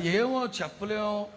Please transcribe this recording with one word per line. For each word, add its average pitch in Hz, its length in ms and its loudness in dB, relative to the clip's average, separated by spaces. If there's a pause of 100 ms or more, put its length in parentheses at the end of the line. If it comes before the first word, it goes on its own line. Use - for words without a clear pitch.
(160)
ఏమో 254 300 4
చెప్పలేం, 208 640 -2 (260)